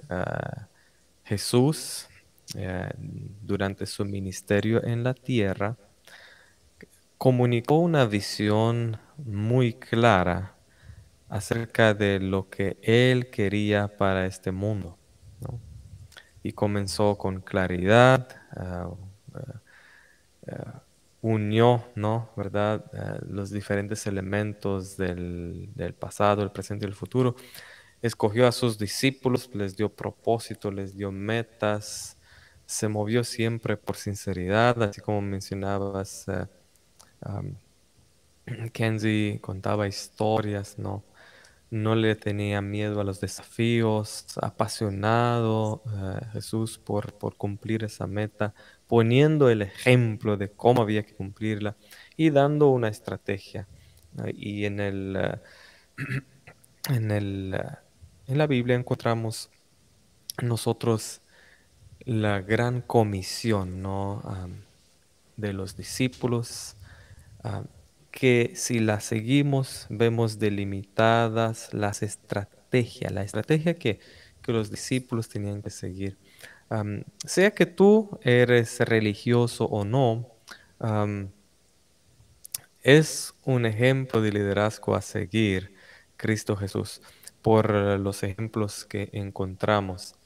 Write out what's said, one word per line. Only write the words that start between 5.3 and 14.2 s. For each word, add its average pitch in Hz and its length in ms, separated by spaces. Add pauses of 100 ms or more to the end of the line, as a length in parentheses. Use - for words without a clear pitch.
comunicó 123 600
una 165 280
visión 107 920 (200)
muy 117 560
clara 98 800 (720)
acerca 113 640
de 101 240
lo 95 300
que - 340
él 123 480
quería 104 580
para 95 380